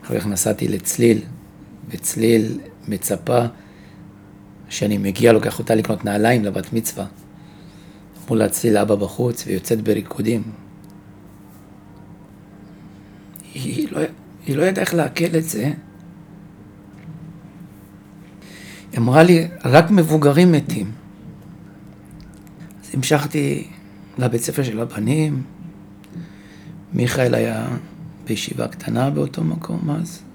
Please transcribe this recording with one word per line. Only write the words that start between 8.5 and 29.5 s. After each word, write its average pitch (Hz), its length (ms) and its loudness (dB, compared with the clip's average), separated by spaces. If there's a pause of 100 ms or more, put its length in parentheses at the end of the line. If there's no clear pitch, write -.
אבא 104 180 4
בחוץ", 113 520 -2
והיא 98 100 -2
יוצאת 107 260 -2
בריקודים. 107 600 0 (3000)
היא, 131 220 -8
היא 302 160 -2
לא, 156 80 -4 (460)
היא 139 100 0
לא 151 60 2
ידעה 190 220 2
איך 170 100 -2
לעכל 165 440 0
את 160 60 0
זה. 139 280 -2 (3250)
היא 156 60 -4
אמרה 127 240 6
לי, 170 260 6 (160)
"רק 160 260 8
מבוגרים 156 640 6
מתים." 107 380 0 (1900)
אז - 120 -18
המשכתי 143 680 0 (540)
לבית 117 240 0
ספר - 200 -2
של 110 180 -2
הבנים. 131 640 0 (1500)
מיכאל 123 420 2
היה 113 340 -2 (580)
בישיבה 113 420 -4
קטנה 120 420 -2
באותו 147 340 -2
מקום 165 460 -4